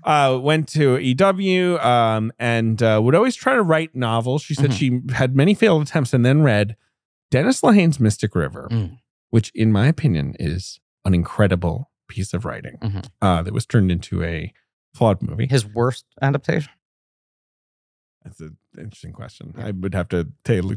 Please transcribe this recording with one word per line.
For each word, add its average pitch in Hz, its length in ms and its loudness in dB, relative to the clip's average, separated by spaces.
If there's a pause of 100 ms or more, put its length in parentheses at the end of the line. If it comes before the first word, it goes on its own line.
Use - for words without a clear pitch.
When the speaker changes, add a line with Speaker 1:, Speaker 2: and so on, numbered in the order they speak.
Speaker 1:
Uh, 139 380 2
went 151 280 0
to 139 280 2
E 127 160 0
W, 185 680 2
um, 113 580 2
and, 117 460 0
uh, 110 180 4
would 127 140 2
always 240 200 2
try 262 200 0
to 233 60 2
write 160 340 0
novels. 123 460 -2
She - 120 -8
said 135 180 0
Speaker 2:
Mm-hmm. 127 380 -2
Speaker 1:
she 123 60 -4
had 131 220 0
many 170 160 4
failed 185 300 2
attempts 143 300 -2
and 123 120 4
then 139 160 4
read 107 340 2 (560)
Dennis 185 300 0
Lehane's 202 380 4
Mystic 107 360 0
River, 76 360 -4
Speaker 2:
Mm. 107 280 -4 (300)
Speaker 1:
which, 113 260 0
in 110 160 2
my 104 160 4
opinion, 87 520 -2
is 85 400 -6 (260)
an 92 80 2
incredible 87 800 0 (180)
piece - 240 -10
of 107 120 -6
writing, - 360 -12
Speaker 2:
Mm-hmm. 98 180 -6 (220)
Speaker 1:
uh, 90 200 2
that 90 120 -6
was 113 120 -4
turned 98 260 2
into 87 300 -4
a 82 320 -8 (400)
flawed 107 280 2
movie. 113 280 -6
Speaker 2:
His 123 160 0
worst 117 400 -4 (160)
adaptation? 139 500 -2 (1500)
Speaker 1:
That's 82 160 -20
an 80 160 -20 (200)
interesting 87 360 -18
question. - 440 -18
Speaker 2:
Yeah. 113 100 -10
Speaker 1:
I 107 40 -6
would 95 220 -6
have 90 160 -4
to 85 160 -2 (180)
ta-, 104 180 0 (160)